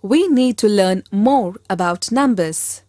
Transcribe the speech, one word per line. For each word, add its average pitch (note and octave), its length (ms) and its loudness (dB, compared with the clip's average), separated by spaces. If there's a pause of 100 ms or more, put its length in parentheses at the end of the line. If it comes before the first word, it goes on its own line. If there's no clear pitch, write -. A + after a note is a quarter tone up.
we D#4 260 2
need B3+ 300 2
to A3 100 2
learn F#3+ 420 0
more G#3 440 0 (160)
about F3 420 -2
numbers. A3 760 -2